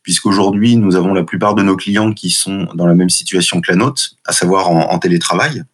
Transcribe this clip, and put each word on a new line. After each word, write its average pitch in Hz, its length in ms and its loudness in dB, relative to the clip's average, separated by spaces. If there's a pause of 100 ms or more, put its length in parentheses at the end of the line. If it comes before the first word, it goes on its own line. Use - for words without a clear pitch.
puisqu'aujourd'hui, 104 760 2
nous 95 180 2
avons 92 180 2
la 90 100 0
plupart 101 320 0
de 104 60 0
nos 95 140 2
clients 107 380 -2
qui 92 160 -6
sont 98 440 -4
dans 87 140 0
la 87 80 4
même 90 140 4
situation 90 500 -2
que 85 100 -4
la 90 80 2
nôtre, 131 340 -2 (140)
à - 60 -4
savoir 90 380 0
en, 82 220 2
en 90 60 0
télétravail. 92 680 -2 (100)